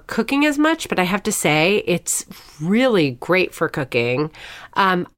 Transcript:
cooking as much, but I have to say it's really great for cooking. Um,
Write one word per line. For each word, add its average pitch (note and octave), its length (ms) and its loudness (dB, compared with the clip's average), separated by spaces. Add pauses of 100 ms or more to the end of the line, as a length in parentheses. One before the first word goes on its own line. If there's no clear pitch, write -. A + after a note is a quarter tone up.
cooking C#4 380 0
as D4 140 0
much, D#4+ 320 2
but - 80 -4
I F#3 60 2
have F#3+ 200 -2
to G#3+ 80 -2
say E3+ 540 2
it's - 380 -2 (360)
really G3 520 2
great F3+ 420 0
for D#3+ 140 -2
cooking. B2+ 600 -2 (440)
Um, F#3 440 2